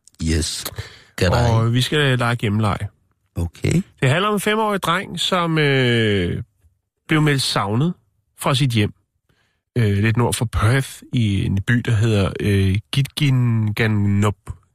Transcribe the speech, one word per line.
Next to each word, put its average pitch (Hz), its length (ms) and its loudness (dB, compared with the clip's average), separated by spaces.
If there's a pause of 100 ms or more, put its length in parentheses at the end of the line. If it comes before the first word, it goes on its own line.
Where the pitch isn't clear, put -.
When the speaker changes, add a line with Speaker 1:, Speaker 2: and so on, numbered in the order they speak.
(240)
Speaker 1:
Yes. 80 400 -2 (540)
Det - 80 2
er 90 40 2
dig. 120 200 2
Speaker 2:
Og 113 220 2
vi 123 100 2
skal 139 360 0
lege 120 180 0
gemmeleg. 107 420 -2 (560)
Speaker 1:
Okay. - 480 -2 (200)
Speaker 2:
Det 131 80 2
handler 185 180 0
om 208 60 0
en 196 60 -2
fem-årig 214 420 0
dreng, 185 380 -4
som, 170 380 0
øh, 117 840 2 (640)
blev 156 140 2
meldt 143 200 2
savnet 120 520 -2 (440)
fra 151 160 0
sit 131 160 2
hjem. 107 220 0 (840)
Øh, 101 200 2
lidt 110 180 2
nord 120 180 0
for - 100 -4
Perth, 120 440 0 (240)
i 98 320 0
en 95 180 -2
by, 120 120 -2
der 123 180 0
hedder, 104 480 2
øh, 98 360 2 (160)
Gitginganop. 110 1400 0 (380)